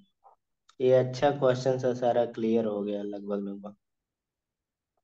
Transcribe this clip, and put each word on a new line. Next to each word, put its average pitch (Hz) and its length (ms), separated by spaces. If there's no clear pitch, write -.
ये 127 120
अच्छा 131 380
question 131 480
सा 127 160
सारा 120 300
clear 113 400
हो 104 180
गया 101 200
लगभग 101 360
लगभग। 101 380